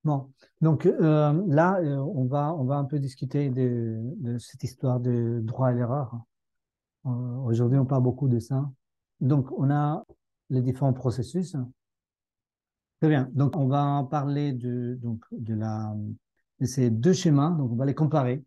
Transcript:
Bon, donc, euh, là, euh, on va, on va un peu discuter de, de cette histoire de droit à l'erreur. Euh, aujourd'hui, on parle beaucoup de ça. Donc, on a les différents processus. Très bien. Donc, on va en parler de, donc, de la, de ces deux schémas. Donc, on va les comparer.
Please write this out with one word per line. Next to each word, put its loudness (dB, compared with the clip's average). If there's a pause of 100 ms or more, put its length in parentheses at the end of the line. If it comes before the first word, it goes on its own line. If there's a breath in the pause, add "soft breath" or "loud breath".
Bon, -2 (300 soft breath)
donc, 4
euh, 4
là, 4
euh, 0
on -2
va, -2
on -2
va 0
un -2
peu -2
discuter -4
de, -2 (180)
de -4
cette -12
histoire -2
de 0
droit 0
à 2
l'erreur. -2 (920)
Euh, -2
aujourd'hui, 0
on 2
parle 2
beaucoup 0
de 2
ça. -4 (500)
Donc, 2
on 2
a -2 (460)
les 0
différents 0
processus. -4 (1400)
Très 4
bien. 2
Donc, 0
on 0
va 2
en 0
parler -2
de, -6
donc, -6
de -6
la, -4 (680)
de 0
ces 0
deux 4
schémas. 4
Donc, -2
on -2
va -2
les -2
comparer. 0